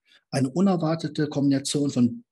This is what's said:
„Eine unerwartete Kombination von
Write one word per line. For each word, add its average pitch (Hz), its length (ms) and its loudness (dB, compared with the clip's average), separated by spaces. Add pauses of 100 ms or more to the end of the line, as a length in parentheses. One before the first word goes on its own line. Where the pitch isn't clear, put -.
(320)
„Eine 131 180 0
unerwartete 165 800 0
Kombination 143 640 0
von 120 400 0